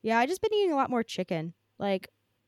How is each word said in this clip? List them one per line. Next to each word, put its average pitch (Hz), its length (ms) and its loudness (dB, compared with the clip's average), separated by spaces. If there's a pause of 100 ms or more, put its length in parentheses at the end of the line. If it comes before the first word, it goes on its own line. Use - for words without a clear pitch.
Yeah, 226 160 2
I 240 80 4
just 359 140 -4
been 440 140 0
eating 403 180 2
a 285 40 2
lot 269 140 0
more 240 120 0
chicken. 170 520 -4 (240)
Like, 196 300 -2 (400)